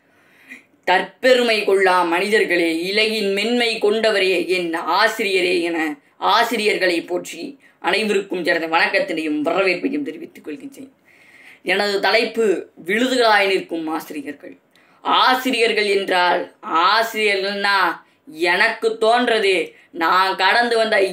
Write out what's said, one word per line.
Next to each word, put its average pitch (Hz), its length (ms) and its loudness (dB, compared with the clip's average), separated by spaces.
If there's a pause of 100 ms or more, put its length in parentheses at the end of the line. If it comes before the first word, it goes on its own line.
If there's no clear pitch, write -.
(880)
தற்பெருமை 226 760 2
கொள்ளா 190 460 4
மனிதர்களே, 175 680 0 (120)
இலையின் 214 480 -2
மென்மை 226 460 0
கொண்டவரே, 208 560 2 (140)
என் 180 240 -2 (220)
ஆசிரியரே 190 680 0
என 170 160 -4 (500)
ஆசிரியர்களை 202 720 0
போற்றி 165 420 -8 (380)
அனைவருக்கும் 196 640 -2
எனது 165 240 -2
வணக்கத்தினையும் 170 760 0
வரவேற்பையும் 165 640 -2
தெரிவித்துக் 156 400 -14
கொள்கின்றேன். - 460 -16 (720)
எனது 202 360 -2
தலைப்பு 220 460 2 (360)
விழுதுகளாய் 220 680 2
நிற்கும் 165 380 -4
ஆசிரியர்கள். 151 680 -10 (500)
ஆசிரியர்கள் 226 840 2
என்றால், 180 500 0 (460)
ஆசிரியர்கள்னா 202 920 0 (680)
எனக்கு 220 500 0
தோன்றது, 220 560 2 (420)
நான் 180 420 2
கடந்து 220 400 2
வந்த 214 200 2 (160)